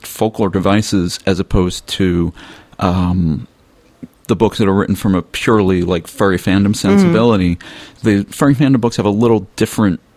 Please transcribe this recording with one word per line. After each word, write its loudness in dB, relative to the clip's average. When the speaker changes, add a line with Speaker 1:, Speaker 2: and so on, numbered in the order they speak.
Speaker 1:
folklore -4
devices 0
as 0
opposed -2
to, -2
um, -2
the 0
books 0
that 2
are 2
written 0
from 0
a 0
purely, 0
like, -4
furry 0
fandom 0
Speaker 2:
Mm-hmm. 2
Speaker 1:
sensibility, 2
the 2
furry 0
fandom 2
books -2
have 0
a 0
little 2
different 0